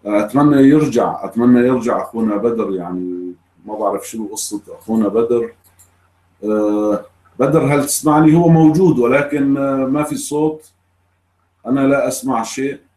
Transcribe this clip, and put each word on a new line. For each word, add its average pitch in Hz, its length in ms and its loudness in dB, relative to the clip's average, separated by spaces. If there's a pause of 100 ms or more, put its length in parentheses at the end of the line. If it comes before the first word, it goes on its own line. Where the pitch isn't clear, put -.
أتمنى 131 560 2
يرجع، 135 640 2
أتمنى 120 340 2
يرجع 120 420 0
أخونا 107 360 -4
بدر، 110 340 -4
يعني 90 600 -8 (320)
ما 107 100 -12
بعرف 101 340 -4
شو 110 180 -10
قصة 104 420 -10
أخونا 110 380 -4
بدر. 117 460 -2 (920)
أه، 104 600 -2 (340)
بدر، 139 360 2
هل 135 100 0
تسمعني؟ 156 520 2
هو 170 120 4
موجود 160 500 4
ولكن، 139 580 0
آه، 135 280 -2
ما 147 180 -2
في 147 120 -6
صوت، 156 560 -4 (960)
أنا 135 120 0
لا 135 280 0
أسمع 123 360 -4
شيء. 135 360 -8 (180)